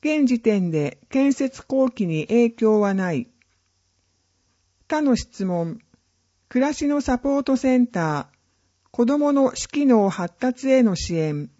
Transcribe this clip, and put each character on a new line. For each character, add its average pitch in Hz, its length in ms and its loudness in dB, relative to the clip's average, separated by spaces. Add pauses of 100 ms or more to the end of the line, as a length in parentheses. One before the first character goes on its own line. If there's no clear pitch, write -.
現 302 260 0
時 240 140 0
点 202 300 0
で 151 280 -4 (120)
建 269 240 2
設 269 300 -6
工 262 260 0
期 208 160 -4
に 156 200 -4
影 233 260 2
響 214 280 2
は 196 140 0
な 190 180 -2
い。 - 160 -4 (1600)
他 311 140 -2
の 269 120 2
質 - 300 -6
問。 170 340 -4 (720)
暮 254 180 0
ら 302 60 -2
し 285 160 -4
の 294 120 0
サ 254 180 -2
ポ 277 200 -2
ー 277 40 -2
ト 262 140 0
セ 254 220 2
ン 247 80 4
タ 196 140 -6
ー。 151 260 -2 (640)
子 240 140 0
ど 285 140 0
も 294 140 0
の 277 220 2
視 - 140 -10
機 285 180 -2
能 214 220 4
発 180 300 -6
達 254 300 -4
へ 262 140 4
の 202 140 2
支 - 180 -6
援。 151 460 -4